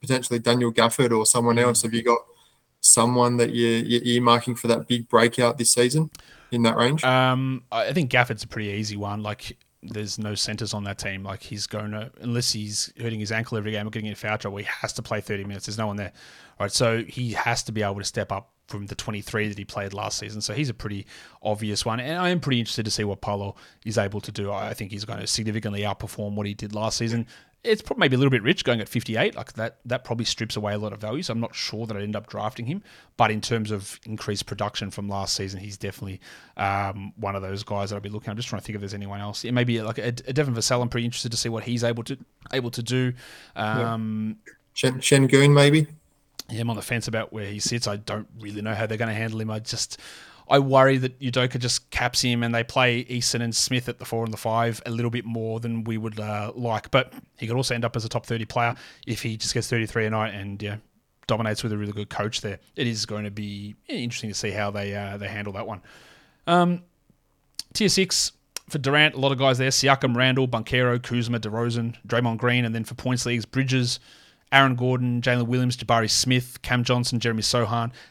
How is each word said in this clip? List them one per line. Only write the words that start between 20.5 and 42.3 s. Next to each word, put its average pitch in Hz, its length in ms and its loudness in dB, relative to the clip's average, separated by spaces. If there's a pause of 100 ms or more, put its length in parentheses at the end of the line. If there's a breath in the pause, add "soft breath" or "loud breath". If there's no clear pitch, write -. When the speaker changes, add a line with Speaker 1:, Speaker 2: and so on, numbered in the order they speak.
Speaker 2:
he's 139 160 -2
a 110 40 -4
pretty 101 320 -8 (360 loud breath)
obvious 104 420 -2
one. 117 160 -2
And 151 160 -4
I 180 140 2
am 175 100 2
pretty 127 200 2
interested 110 260 -2
to 107 40 -4
see 110 140 -2
what 98 160 -4
Paolo 101 360 -4 (280 soft breath)
is 107 140 -4
able 101 240 0
to 107 100 -10
do. 101 180 -4
I, 101 200 -4
I 110 40 -6
think 95 160 -10
he's 101 140 -10
gonna 104 220 -8
significantly 107 560 -2
outperform 104 500 -4
what 104 140 -4
he 104 80 -6
did 104 200 -10
last 110 220 -2
season. 117 300 0 (360 soft breath)
It's 220 180 2
prob-, - 160 -6
maybe 151 180 4
a 123 40 4
little 135 120 6
bit 117 120 4
rich 143 200 2
going 117 200 2
at - 80 -10
fifty-eight. 120 440 0
Like, - 200 -12
that, 113 320 -6
that 123 180 -4
probably 117 220 -4
strips - 300 -4
away 104 180 -2
a 104 40 -2
lot 104 140 -6
of 104 80 -12
value. 113 220 -6
So 123 100 -6
I'm 113 80 -2
not 117 140 -6
sure 110 320 -6
that 107 100 -6
I'd 101 60 -6
end 104 120 -4
up 104 120 -8
drafting 107 400 -6
him. 180 160 -4 (340 soft breath)
But 110 140 6
in 107 100 -2
terms 110 300 -2
of 101 340 -8
increased 107 400 -6
production 101 460 -6
from 101 180 -8
last 98 260 -4
season, 98 260 -4
he's 101 180 -12
definitely, 98 420 -8 (380 loud breath)
um, 98 580 -4
one 98 180 -4
of 98 60 -4
those 98 220 -6
guys 101 260 -4
that 107 80 -6
I'd 101 60 -8
be 104 80 -10
looking 107 180 -10
at. 107 40 -6
I'm 104 40 -8
just 120 140 -8
trying 101 100 -6
to - 60 -14
think 107 80 -8
if 101 80 -8
there's 98 100 -8
anyone 101 280 -8
else. 104 240 -8
Yeah, 120 80 -4
maybe, 120 280 2
like, 110 160 -4
a, 113 120 -4
a 123 40 -2
Devin 131 420 0
Vassell, 123 280 0
I'm 120 80 -2
pretty 117 160 -2
interested 117 260 -4
to 113 60 -4
see 120 100 -2
what 113 160 -4
he's 120 200 0
able 117 180 0
to, 135 160 -8 (340)